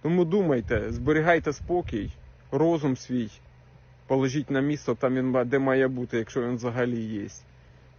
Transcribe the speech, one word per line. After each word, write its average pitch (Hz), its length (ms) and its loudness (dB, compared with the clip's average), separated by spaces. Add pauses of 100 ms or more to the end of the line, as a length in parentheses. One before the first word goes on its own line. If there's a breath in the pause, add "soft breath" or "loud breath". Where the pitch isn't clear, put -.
Тому 175 240 2
думайте, 127 640 0
зберігайте 156 600 2
спокій, 135 580 -2 (400)
розум 147 460 2
свій, 120 320 -4 (800)
положіть 135 420 0
на 135 100 2
місце, 143 340 -2
там 127 200 0
він 131 160 0
ма-, 127 120 2
де 127 160 0
має 131 280 4
бути, 123 300 -4
якщо 117 240 -4
він 123 140 -2
взагалі 120 460 -2
є. 110 260 -6 (720 soft breath)